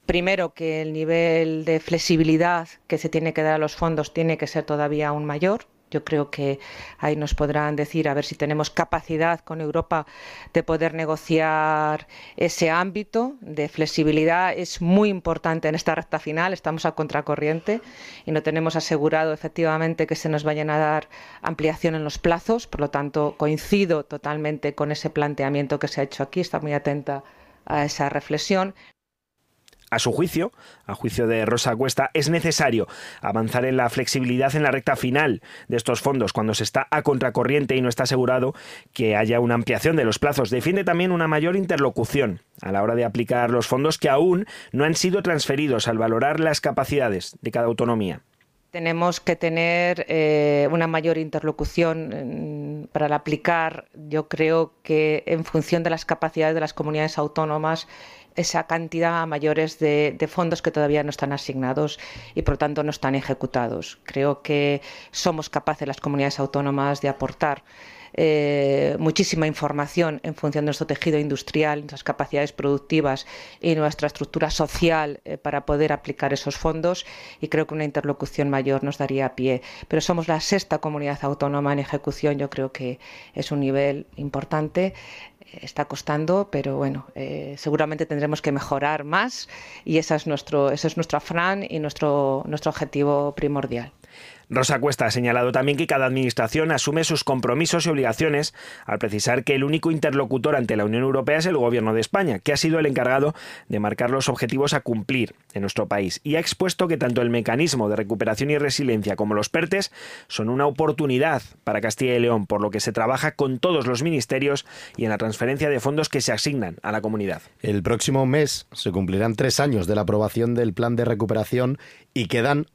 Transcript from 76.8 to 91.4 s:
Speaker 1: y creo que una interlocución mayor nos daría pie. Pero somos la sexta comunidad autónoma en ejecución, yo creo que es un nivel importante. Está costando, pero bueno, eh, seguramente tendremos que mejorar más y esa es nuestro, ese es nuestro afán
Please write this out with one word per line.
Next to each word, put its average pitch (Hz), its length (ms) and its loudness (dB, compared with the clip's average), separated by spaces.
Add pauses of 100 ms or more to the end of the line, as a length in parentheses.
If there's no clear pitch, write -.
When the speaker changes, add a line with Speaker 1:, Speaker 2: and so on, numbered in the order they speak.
Speaker 1:
y 151 80 -6
creo 156 180 0
que - 60 -12
una 156 120 -2
interlocución 143 640 -2
mayor 135 340 0
nos 143 140 -4
daría 135 360 0
pie. 127 280 0 (260)
Pero 156 140 2
somos 170 260 0
la 156 120 2
sexta 190 360 0
comunidad 147 460 -4
autónoma 143 500 0
en 143 60 0
ejecución, 143 600 -2
yo 139 120 -4
creo 135 200 -4
que 127 280 -8 (340)
es - 180 -6
un 143 100 0
nivel 139 460 0 (100)
importante. 151 760 -2 (720)
Está 143 220 -6
costando, 160 640 -2
pero 135 260 -2
bueno, 139 380 -4
eh, 143 420 -10
seguramente 156 480 0
tendremos 151 380 -2
que 151 80 0
mejorar 143 540 0
más 190 440 -2 (360)
y 156 140 4
esa 160 180 2
es 147 100 -2
nuestro, 143 460 2
ese 151 160 0
es - 80 -4
nuestro 160 220 -2
afán 180 480 -2